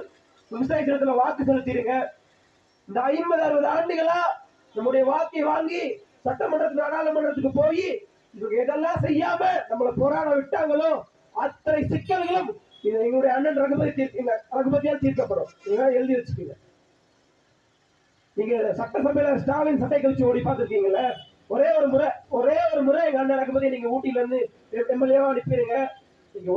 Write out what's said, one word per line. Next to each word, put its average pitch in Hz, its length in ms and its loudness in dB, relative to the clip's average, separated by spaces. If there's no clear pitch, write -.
விவசாய 262 360 -2
தினத்துல 269 340 2
வாக்கு 285 240 0
செலுத்திடுங்க. 254 500 0
இந்த 208 100 -4
ஐம்பது, 330 340 0
அறுபது 294 300 2
ஆண்டுகளா 339 440 0
நம்முடைய 254 360 2
வாக்கை 311 400 -2
வாங்கி 320 320 -2
சட்டமன்றத்துக்கு, 311 600 -2
நாடாளுமன்றத்துக்கு 302 680 -2
போய் 330 240 2
இவங்க 214 260 -4
எதெல்லாம் 311 420 -2
செய்யாம 339 380 0
நம்மளை 240 300 0
போராட 302 280 0
விட்டாங்களோ 302 520 0
அத்தனை 302 460 -2
சிக்கல்களும் 349 580 -2
இது 220 180 0
எங்களுடைய 262 300 2
அண்ணன் 277 280 0
ரகுபதி - 340 0
தீர்-, 269 220 -4
எங்க 240 140 -2
ரகுபதியால் 277 540 0
தீர்க்கப்படும். 240 460 -2
இதெல்லாம் 247 320 2
எழுதி 254 200 0
வச்சுக்கோங்க. 208 380 -6
நீங்க 226 200 0
சட்டசபையில 285 540 0
ஸ்டாலின் 294 400 2
சட்டை 285 180 0
கழிச்சு 262 280 2
ஓடி 240 140 2
பார்த்திருக்கீங்கல்ல? 208 600 0
ஒரே 277 140 4
ஒரு 277 140 4
முறை, 277 140 4
ஒரே 269 200 4
ஒரு 294 160 0
முறை 294 220 4
எங்க 269 120 0
அண்ணன் 269 220 2
ரகுபதியை 269 320 0
நீங்க 233 200 -6
ஊட்டியில 262 280 -2
இருந்து 247 180 0
எம்-, 240 160 -2
எம் 254 120 0
எல் 262 120 4
ஏவா 277 160 4
அனுப்பிடுங்க. 240 440 0
நீங்க 180 220 -8